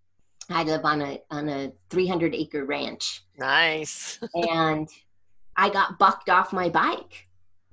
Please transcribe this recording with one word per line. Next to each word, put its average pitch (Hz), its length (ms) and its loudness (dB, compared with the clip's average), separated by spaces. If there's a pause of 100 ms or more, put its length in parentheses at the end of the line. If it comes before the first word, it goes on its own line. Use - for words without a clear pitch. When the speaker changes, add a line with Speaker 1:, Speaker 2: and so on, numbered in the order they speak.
(500)
Speaker 1:
I 170 140 0
live 156 220 -2
on 151 160 2
a, 139 280 -6
on 151 200 -4
a 139 220 -4 (180)
three 180 180 0
hundred 170 260 0
acre 151 320 -4
ranch. 139 580 -6 (140)
Speaker 2:
Nice. 156 920 0
<laughs> - 60 -14 (160)
Speaker 1:
And 160 400 0 (680)
I 196 140 4
got 196 300 0
bucked - 300 4
off 190 240 4
my 180 160 0
bike. - 580 -2 (460)